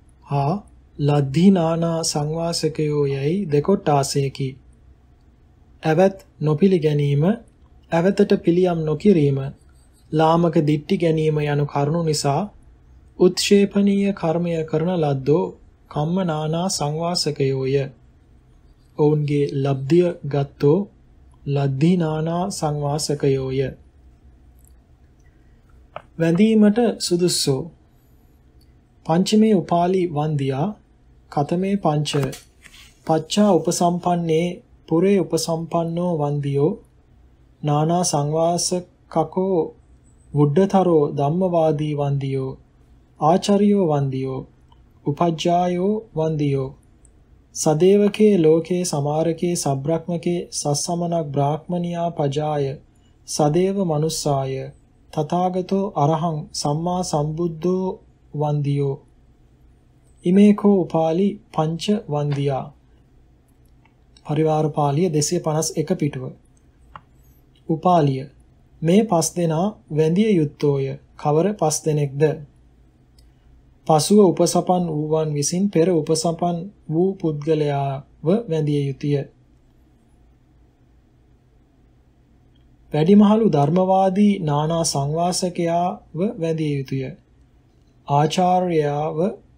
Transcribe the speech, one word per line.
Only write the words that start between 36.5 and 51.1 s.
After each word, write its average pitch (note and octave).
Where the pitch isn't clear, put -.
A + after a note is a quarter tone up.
නානා D#3
සංවාසකකෝ E3
වුඩ්ඩතරෝ E3+
ධම්මවාදී D#3
වන්දියෝ C3+
ආචාර්යෝ G3+
වන්දියෝ C3
උපජ්ජායෝ F3
වන්දියෝ D3
සදේවකේ G3+
ලෝකේ E3
සමාරකේ D#3+
සබ්‍රක්මකේ E3
සස්සමනක් E3+